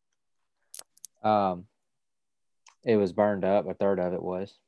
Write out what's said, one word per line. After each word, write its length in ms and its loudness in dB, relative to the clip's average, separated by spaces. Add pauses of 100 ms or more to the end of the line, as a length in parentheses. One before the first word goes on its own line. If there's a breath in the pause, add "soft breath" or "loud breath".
(1200)
Um, 440 0 (1160)
it 140 4
was 160 2
burned 320 2
up, 240 2
a 40 -6
third 260 0
of 120 -2
it 100 -6
was. 360 -8 (100)